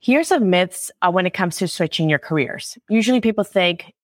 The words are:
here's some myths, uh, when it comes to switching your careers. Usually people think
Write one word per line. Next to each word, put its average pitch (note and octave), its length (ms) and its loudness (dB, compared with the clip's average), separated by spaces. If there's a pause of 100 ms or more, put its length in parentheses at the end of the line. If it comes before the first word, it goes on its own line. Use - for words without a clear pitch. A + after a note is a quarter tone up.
here's C#4+ 260 2
some A#3+ 240 2
myths, F3+ 400 0 (120)
uh, F3+ 100 2
when F3+ 120 2
it F3+ 100 -4
comes F3+ 240 -2
to F#3 100 -2
switching D#3+ 420 -2
your D3 80 2
careers. - 580 -4 (120)
Usually A3+ 320 2
people G#3+ 240 0
think F3 480 -2 (120)